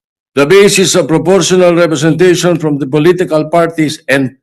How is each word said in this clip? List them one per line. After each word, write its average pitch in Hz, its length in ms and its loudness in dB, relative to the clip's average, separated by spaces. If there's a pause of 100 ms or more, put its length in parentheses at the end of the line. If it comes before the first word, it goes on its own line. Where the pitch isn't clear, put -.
(360)
"The 139 80 2
basis 190 520 2
of 160 120 0
proportional 180 640 2
representation 165 880 0
from 151 160 -4
the 139 80 -8
political 151 640 -2
parties 165 560 -2
and 131 380 -2